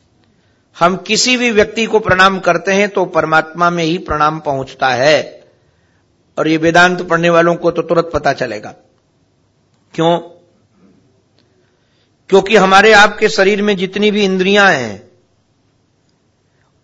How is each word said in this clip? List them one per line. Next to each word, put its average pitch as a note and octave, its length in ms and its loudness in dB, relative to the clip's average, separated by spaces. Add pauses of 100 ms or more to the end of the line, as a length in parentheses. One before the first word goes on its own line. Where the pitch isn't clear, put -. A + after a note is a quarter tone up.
(800)
हम F3+ 180 0
किसी A3 400 -2
भी A#3+ 140 -2
व्यक्ति A3 340 -2
को G#3+ 140 0
प्रणाम F#3 400 2
करते E3+ 320 -2
हैं G3 180 0
तो F#3+ 160 -2
परमात्मा D#3+ 640 0
में F3 140 -2
ही D#3+ 140 -2
प्रणाम D#3 420 -2
पहुंचता C3+ 500 -4
है, C3 540 0 (960)
और D3+ 100 -2
ये D#3+ 100 0
वेदांत F3 520 2
पढ़ने E3+ 200 0
वालों E3+ 260 2
को E3+ 160 -2
तो E3+ 100 -4
तुरंत E3 320 -2
पता C#3+ 200 -2
चलेगा। G#2+ 420 -10 (1160)
क्यों? E3 260 0 (2000)
क्योंकि G3 260 2
हमारे G3 380 4
आपके G#3 360 4
शरीर G3+ 320 0
में G#3 160 -2
जितनी G3+ 340 -2
भी G#3 140 0
इंद्रियां F#3+ 480 2
हैं, A2+ 380 -8 (1700)